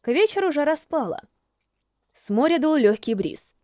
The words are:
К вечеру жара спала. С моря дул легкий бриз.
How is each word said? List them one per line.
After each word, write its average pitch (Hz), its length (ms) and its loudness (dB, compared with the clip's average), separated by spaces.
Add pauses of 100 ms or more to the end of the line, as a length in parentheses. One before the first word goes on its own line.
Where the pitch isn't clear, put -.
К - 60 -6
вечеру 381 440 0
жара 294 240 0
спала. 262 460 -6 (880)
С - 160 -18
моря 285 300 2
дул 311 180 2
легкий 220 380 2
бриз. - 500 -8